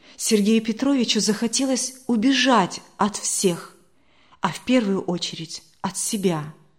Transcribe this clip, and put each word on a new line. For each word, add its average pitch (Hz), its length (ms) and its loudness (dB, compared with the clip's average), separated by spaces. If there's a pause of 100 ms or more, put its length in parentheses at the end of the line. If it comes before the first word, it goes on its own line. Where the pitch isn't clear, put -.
(160)
Сергею 220 480 4
Петровичу 233 560 0
захотелось 233 760 -2 (120)
убежать 240 760 2 (160)
от 208 200 -2
всех, - 580 -2 (640)
а 175 100 -2
в - 120 -10
первую 208 400 2
очередь 170 600 -6 (200)
от 180 160 -6
себя. 170 560 -2 (240)